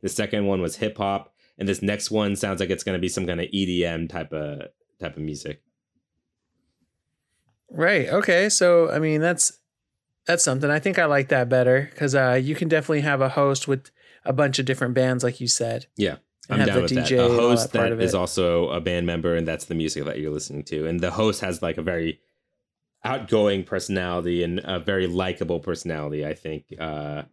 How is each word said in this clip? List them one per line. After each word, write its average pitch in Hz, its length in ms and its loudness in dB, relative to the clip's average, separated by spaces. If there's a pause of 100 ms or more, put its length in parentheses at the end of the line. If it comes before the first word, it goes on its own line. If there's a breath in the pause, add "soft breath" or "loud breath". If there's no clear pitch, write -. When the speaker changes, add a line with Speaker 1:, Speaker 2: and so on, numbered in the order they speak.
Speaker 1:
the 98 60 -4
second 104 380 -2
one 98 140 2
was 85 160 -2
hip 107 200 -4
hop, 98 360 -4 (260)
and 98 100 -4
this 95 120 -2
next 104 300 -2
one 104 240 0
sounds 98 240 -4
like 95 120 -2
it's 92 120 -2
gonna 92 160 -2
be 90 100 -2
some - 160 -4
kind 87 160 -4
of 87 120 -4
E 95 120 0
D 87 220 0
M 82 220 -4
type 80 240 -10
of, 73 380 -8 (280)
type 73 180 -10
of 76 60 -10
music. 76 400 -10 (2000)
Speaker 2:
Right. 185 380 2
Okay. 180 400 4
So, 175 420 6
I 147 80 0
mean, 156 220 2
that's, - 400 0 (680)
that's 170 160 2
something. 139 280 0
I 151 100 2
think 190 180 0
I 175 60 4
like 143 240 2
that 127 200 2
better 127 460 4
'cause, 143 220 0
uh, 127 260 4
you 147 140 -2
can 170 120 -2
definitely 151 340 2
have 143 180 0
a 135 80 4
host 139 400 0
with 135 240 -2 (340 soft breath)
a 139 60 -2
bunch 139 260 0
of 135 60 0
different 127 300 -2
bands, 127 280 2
like 120 160 -2
you 120 80 -4
said. 117 380 -2 (120)
Speaker 1:
Yeah, 92 200 0 (320)
Speaker 2:
And 101 60 -2
Speaker 1:
I'm 104 60 2
Speaker 2:
have 135 80 6
Speaker 1:
down 101 80 2
Speaker 2:
the 123 60 4
Speaker 1:
with 87 120 0
Speaker 2:
D 127 80 2
J 131 140 2
Speaker 1:
that. 123 60 6
A - 40 6
Speaker 2:
and 120 80 6
all 120 160 4
Speaker 1:
host 117 220 2
Speaker 2:
that 113 60 0
part 95 120 4
Speaker 1:
that - 20 0
Speaker 2:
of 90 80 -2
Speaker 1:
is 92 140 2
Speaker 2:
it. - 20 2
Speaker 1:
also 87 540 2
a 85 100 -2
band 87 240 0
member, 85 300 0
and 82 120 0
that's 82 200 -4
the 85 80 -4
music 78 320 -2
that 78 120 -6
you're 76 140 -4
listening 73 320 -8
to. 78 220 -4
And 85 140 -2
the 87 100 0
host 107 320 0
has, 92 180 -6
like, 82 160 -4
a 85 60 -6
very 82 380 -4 (840)
outgoing 107 600 2
personality 90 800 -2
and 87 220 -2
a 92 140 -4
very 92 280 0
likable 87 540 -2
personality, 76 640 -4
I 78 80 -6
think. 78 460 -10
Uh, 76 540 -8